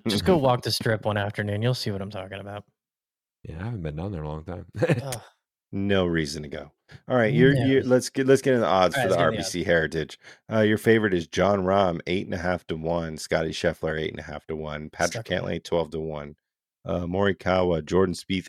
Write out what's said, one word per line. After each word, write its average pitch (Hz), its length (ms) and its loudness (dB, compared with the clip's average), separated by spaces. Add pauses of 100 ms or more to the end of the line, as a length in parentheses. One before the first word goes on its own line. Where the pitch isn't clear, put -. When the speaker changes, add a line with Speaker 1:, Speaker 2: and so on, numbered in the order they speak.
Speaker 1:
just - 160 0
go 185 120 6
Speaker 2:
<laughs> - 20 4
Speaker 1:
walk 127 240 4
the 113 100 -2
strip 110 320 0
one 104 120 0
afternoon. 104 460 -2
You'll 123 120 2
see 120 180 -6
what 95 100 -6
I'm 98 80 -10
talking 98 300 -12
about. 101 240 -12 (800)
Speaker 3:
Yeah, 80 160 -10
I 98 40 -8
haven't 113 180 -6
been 76 140 -6
down 95 140 -6
there 82 120 -8
in 76 40 -6
a 76 40 -6
long 78 140 -10
time. 90 280 -12
<laughs> 123 300 0
Speaker 1:
Ugh. 127 180 -8 (500)
Speaker 2:
No 98 360 2
reason 78 360 -2
to 73 60 -12
go. 71 240 -12 (360)
All 127 80 2
right, 110 160 4
you're, 127 220 8
Speaker 1:
No 127 100 2
Speaker 2:
you're, 135 120 4
Speaker 1:
reason. 127 140 2
Speaker 2:
let's 123 200 2
get, 135 160 -2
let's 131 160 6
get 135 120 2
into 120 60 2
the 101 100 2
odds 92 260 4
Speaker 1:
All 131 60 0
Speaker 2:
for 95 60 2
Speaker 1:
right, 92 80 4
Speaker 2:
the - 0 -
Speaker 1:
let's 85 60 4
get 82 60 4
into 76 100 -2
the - 0 -
Speaker 2:
R 82 40 -4
B - 80 -6
C 85 140 -4
Heritage. 80 540 0 (340)
Uh, 110 80 2
your 107 180 4
favorite 110 360 4
is 85 120 0
John 98 380 2
Rahm, 92 420 2
eight 92 200 -2
and 101 80 -8
a 90 40 -4
half 87 300 -4
to 85 80 -4
one. 80 420 -4
Scotty 82 320 -2
Scheffler, 80 500 -2
eight 78 120 -4
and 73 80 -12
a 76 40 -12
half 73 220 -14
to 80 100 -8
one. 76 340 -10
Patrick 90 360 -4
Speaker 1:
Stuck 90 160 -4
on 92 60 -8
Speaker 2:
Cantlay, 85 160 -6
twelve 82 260 -2
to 80 100 -8
one. 76 360 -10 (480)
Uh, 90 160 -4
Morikawa, 90 840 0
Jordan 90 300 0
Spieth, 95 340 -6